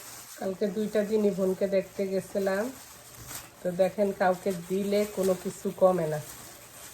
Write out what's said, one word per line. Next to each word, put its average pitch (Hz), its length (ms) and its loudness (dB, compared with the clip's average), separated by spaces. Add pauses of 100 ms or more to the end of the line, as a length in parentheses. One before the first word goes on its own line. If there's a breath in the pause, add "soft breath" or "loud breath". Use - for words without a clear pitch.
(380)
কালকে 196 280 -2
দুইটা 208 380 0
দিনই 208 260 4
বোনকে 190 380 0
দেখতে 190 380 0
গেছিলাম, 196 680 -2 (880)
তো 180 80 -2
দেখেন 190 420 2
কাউকে 190 400 2 (160)
দিলে 202 360 2 (120)
কোনো 185 180 4
কিছু 190 360 -4
কমে 185 360 4
না। 151 140 -2 (720)